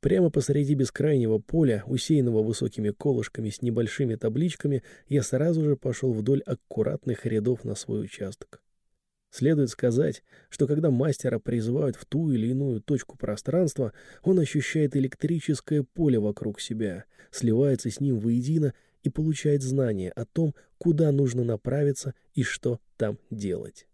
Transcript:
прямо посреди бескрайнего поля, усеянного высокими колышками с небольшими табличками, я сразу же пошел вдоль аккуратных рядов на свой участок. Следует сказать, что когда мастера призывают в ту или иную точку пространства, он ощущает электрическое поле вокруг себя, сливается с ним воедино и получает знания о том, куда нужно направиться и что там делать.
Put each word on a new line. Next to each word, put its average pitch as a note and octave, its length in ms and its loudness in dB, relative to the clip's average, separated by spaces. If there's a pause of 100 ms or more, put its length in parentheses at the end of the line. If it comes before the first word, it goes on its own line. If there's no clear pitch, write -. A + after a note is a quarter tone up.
прямо F#3 300 4
посреди C#3+ 420 2
бескрайнего C3+ 640 2
поля, A#2+ 500 2
усеянного B2+ 560 2
высокими A2+ 460 -2
колышками A2+ 640 -2
с - 100 -12
небольшими A#2 540 0
табличками, C#3 680 -2 (260)
я C#3 140 2
сразу D#3+ 400 0
же D3 140 2
пошел B2+ 380 -2
вдоль A2+ 320 2
аккуратных - 800 -4
рядов A2 380 0
на A2 100 -6
свой G#2+ 280 -6
участок. - 600 -12 (680)
Следует C#3+ 380 2
сказать, B2+ 540 0 (260)
что - 180 0
когда D3 240 2
мастера B2+ 480 0
призывают B2 580 -2
в - 100 -20
ту D3+ 260 0
или A2 140 0
иную C3 340 -2
точку - 380 -4
пространства, C3 760 -2 (300)
он F#3 160 4
ощущает D3+ 580 0
электрическое D3 840 -2
поле C#3 360 2
вокруг G#2 440 -4
себя, A2 420 -6 (260)
сливается B2 600 2
с - 100 -8
ним C3+ 200 0
воедино B2 520 0 (300)
и C#3+ 80 0
получает D3+ 520 0
знания B2 500 -2
о A2+ 120 -8
том, D#3+ 300 0 (240)
куда D#3+ 340 4
нужно B2+ 320 2
направиться C3 680 -2 (180)
и C3+ 100 0
что - 380 -2 (160)
там G#2+ 220 -2 (100)
делать. G2+ 640 -8